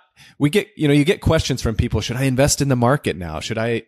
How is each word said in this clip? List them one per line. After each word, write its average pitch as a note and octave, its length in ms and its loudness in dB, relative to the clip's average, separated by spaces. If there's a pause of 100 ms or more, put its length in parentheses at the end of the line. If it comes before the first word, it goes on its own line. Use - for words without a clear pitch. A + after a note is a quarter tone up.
(380)
we C#3+ 120 0
get, F3+ 260 0
you D3+ 120 0
know, C#3+ 60 4
you D3 120 4
get F#3 160 0
questions D#3 400 0
from A2+ 140 -4
people, A#2 260 -2
"Should A#2 160 -6
I C3+ 60 -2
invest C3+ 380 2
in C#3 60 0
the C3+ 80 2
market A#2+ 400 2
now? D#2+ 240 -8
Should G#2+ 180 -8
I A#2 300 -2